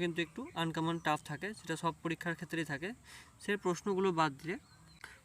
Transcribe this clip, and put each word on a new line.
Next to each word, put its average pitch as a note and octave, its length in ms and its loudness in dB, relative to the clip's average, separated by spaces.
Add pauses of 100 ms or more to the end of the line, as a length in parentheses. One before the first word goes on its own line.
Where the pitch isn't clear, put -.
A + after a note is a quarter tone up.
কিন্তু E3+ 180 0
একটু D#3+ 200 -4 (140)
আনকমন E3 400 2 (100)
টাফ D3+ 140 4 (100)
থাকে, D3+ 180 -4 (120)
সেটা D#3+ 240 -2
সব E3 100 2 (100)
পরীক্ষার E3+ 360 0
ক্ষেত্রেই E3 320 -2
থাকে। D3 180 -4 (540)
সেই G#3 220 2
প্রশ্নগুলো F#3+ 440 2 (100)
বাদ D#3 200 6
দিলে E3 160 -4 (680)